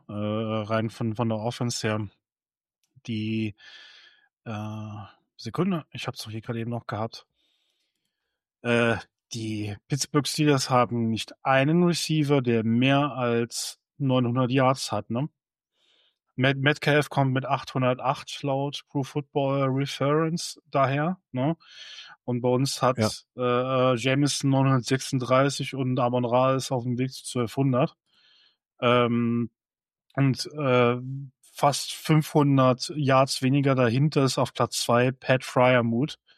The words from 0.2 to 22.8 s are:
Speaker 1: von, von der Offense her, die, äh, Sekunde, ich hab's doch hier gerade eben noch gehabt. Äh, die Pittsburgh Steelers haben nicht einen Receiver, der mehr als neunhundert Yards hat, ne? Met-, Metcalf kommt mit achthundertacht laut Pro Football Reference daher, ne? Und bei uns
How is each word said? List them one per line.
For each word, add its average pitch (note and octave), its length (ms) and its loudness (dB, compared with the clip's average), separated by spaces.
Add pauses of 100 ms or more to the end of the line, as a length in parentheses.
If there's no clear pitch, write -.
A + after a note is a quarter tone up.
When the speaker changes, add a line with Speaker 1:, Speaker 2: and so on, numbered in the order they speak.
Speaker 1:
von, A2 280 -6
von A#2+ 100 -2
der A2 120 -4
Offense A#2+ 460 -6
her, G#2+ 220 -2 (1000)
die, A2 480 -4 (880)
äh, G#2+ 500 -10 (420)
Sekunde, D#3+ 540 -4
ich - 160 -12
hab's - 160 -10
doch G#2+ 80 -14
hier A2 100 -10
gerade A#2 180 -8
eben A2+ 120 -6
noch A#2 160 -8
gehabt. A2+ 380 -8 (1400)
Äh, A#2 360 2 (360)
die G#2+ 420 -6 (120)
Pittsburgh C#3+ 400 -2
Steelers D3 420 2
haben A#2+ 400 2
nicht A2 240 -6 (100)
einen C#3 400 4
Receiver, D3+ 580 2
der A#2 220 2
mehr C3+ 480 2
als A#2+ 680 -4 (180)
neunhundert B2+ 540 0
Yards C3+ 400 2
hat, G#2+ 180 -6
ne? B2+ 200 -4 (1080)
Met-, C3+ 200 2
Metcalf D3 520 2
kommt C3+ 240 0
mit B2+ 120 -2
achthundertacht B2+ 1000 -2
laut C#3 460 -4
Pro C#3+ 140 -4
Football C#3 680 -2
Reference D3 880 -2 (100)
daher, D3 500 0 (120)
ne? C#3 240 -2 (680)
Und B2 180 -4
bei B2 80 0
uns B2+ 320 0